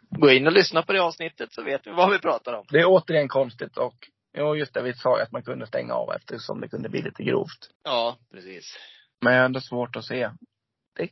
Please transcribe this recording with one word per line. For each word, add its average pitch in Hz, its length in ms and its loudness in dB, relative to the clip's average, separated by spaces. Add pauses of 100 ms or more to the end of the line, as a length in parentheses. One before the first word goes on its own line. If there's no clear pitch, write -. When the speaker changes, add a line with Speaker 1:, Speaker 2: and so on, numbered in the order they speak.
(100)
Speaker 1:
gå 151 200 6
in 131 160 6
och 165 60 4
lyssna 175 300 4
på 202 100 -2
det 190 100 2
avsnittet 165 500 -6
så - 100 -12
vet 139 240 -6
vi 214 40 -14
vad 180 200 4
vi 196 80 2
pratar 123 340 -4
om. 104 180 -10
Speaker 2:
Det 147 80 4
är 170 80 6
återigen 175 420 4
konstigt 135 480 -4
och, 123 180 -4 (380)
ja, 147 240 -2
just 147 180 -6
det, 120 80 -4
vi 123 120 -6
sa 123 240 0
ju 107 40 0
att 113 100 -8
man 123 100 -10
kunde 127 240 -10
stänga 120 280 -6
av 120 180 -4
eftersom - 480 -10
det - 80 -12
kunde - 200 -8
bli - 140 -6
lite - 200 -10
grovt. - 480 -4 (140)
Speaker 1:
Ja, 120 320 -2 (160)
precis. 92 440 -18 (440)
Speaker 2:
Men 120 120 4
jag 127 80 6
har 127 60 6
ändå 131 140 -2
svårt 123 360 -6
att 113 80 -10
se. 120 260 -4 (680)
Det 175 160 -4